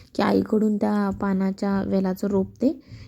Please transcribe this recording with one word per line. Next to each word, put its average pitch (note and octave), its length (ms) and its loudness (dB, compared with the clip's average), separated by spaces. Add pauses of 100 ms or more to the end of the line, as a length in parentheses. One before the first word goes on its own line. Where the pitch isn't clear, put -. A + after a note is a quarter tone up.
(140)
की A3 80 0
आईकडून G#3 540 2
त्या G#3 340 0
पानाच्या G3 760 0
वेलाचं F#3+ 420 0
रोप G3 220 0
ते C4+ 300 -2 (280)